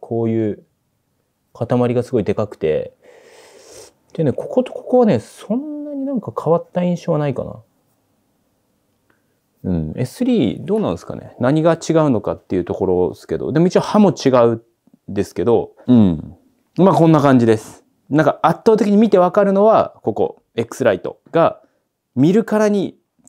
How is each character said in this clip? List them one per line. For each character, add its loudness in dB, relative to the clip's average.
こ -6
う -2
い -2
う -16
塊 -2
が -2
す -12
ご 0
い 0
で -4
か -4
く -20
て。 -4
で -4
ね、 0
こ -10
こ -2
と -14
こ -14
こ 0
は 4
ね、 2
そ -10
ん -8
な -12
に -8
な -6
ん -4
か -10
変 -4
わ 2
っ -14
た -4
印 -4
象 -4
は -2
な -2
い -4
か -6
な。 -14
う -4
ん。 -4
エ -4
ス -10
ス -6
リ 0
ー -14
ど -2
う -2
な -2
ん -4
で -6
す -20
か -12
ね。 -18
何 2
が 2
違 -4
う 2
の 0
か -4
っ -10
て -6
い 0
う -4
と -6
こ -2
ろ 0
で -10
す -20
け -4
ど。 -6
で 0
も 4
一 0
応 2
刃 0
も 4
違 -2
う -6
で -4
す -14
け -4
ど。 0
う 2
ん。 2
ま 4
あ -
こ 4
ん 6
な 4
感 6
じ 4
で 4
す。 -20
な 0
ん -4
か 0
圧 0
倒 6
的 0
に 2
見 4
て 6
わ 2
か 2
る 0
の 2
は、 2
こ -4
こ、 -4
X -6
ラ 4
イ -4
ト -12
が 0
見 2
る 2
か -4
ら 0
に -4